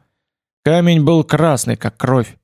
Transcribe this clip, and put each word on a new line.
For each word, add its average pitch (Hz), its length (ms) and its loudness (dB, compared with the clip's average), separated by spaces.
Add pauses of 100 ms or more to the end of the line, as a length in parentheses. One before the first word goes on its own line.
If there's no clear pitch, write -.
(640)
Камень 170 380 2
был 160 200 2
красный, 147 540 -2
как - 180 -8
кровь, 127 480 -2